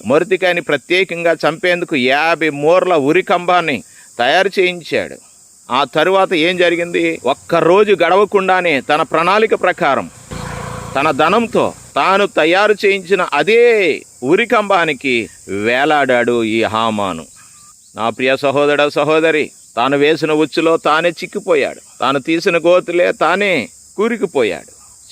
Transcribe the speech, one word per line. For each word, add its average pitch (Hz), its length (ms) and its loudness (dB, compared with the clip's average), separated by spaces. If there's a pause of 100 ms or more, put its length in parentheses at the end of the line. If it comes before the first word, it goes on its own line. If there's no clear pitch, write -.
మొర్దెకైని 175 560 0
ప్రత్యేకంగా 170 720 -2
చంపేందుకు 165 640 -2
యాభై 147 540 0
మూరల 170 440 0
ఉరికంబాన్ని 170 920 0 (360)
తయారు 160 300 2 (100)
చేయించాడు. 147 560 -2 (560)
ఆ 131 120 0
తరువాత 175 500 0
ఏం 175 240 0
జరిగింది? 170 680 -2
ఒక్కరోజు 170 800 2
గడవకుండానే 185 760 2
తన 147 200 0
ప్రణాళిక 190 540 0
ప్రకారం 147 540 0 (880)
తన 151 120 0
ధనంతో 151 640 0 (220)
తాను 185 320 2
తయారు 185 480 2 (100)
చేయించిన 190 360 0 (120)
అదే 196 680 2 (220)
ఉరికంబానికి 165 1080 0 (180)
వేలాడాడు 120 960 0
ఈ 110 200 0
హామాను. 104 640 -2 (680)
నా 107 140 -2
ప్రియ 127 280 -2
సహోదర, 143 500 0
సహోదరి, 151 640 0 (260)
తాను 135 200 0
వేసిన 151 340 0
ఉచ్చులో 160 460 0
తానే 160 320 0
చిక్కిపోయాడు. 165 680 -4 (220)
తాను 135 180 -2
తీసిన 165 380 -2
గోతులే 175 540 2
తానే 170 580 -2 (280)
కూరుకుపోయాడు. 165 800 -4 (340)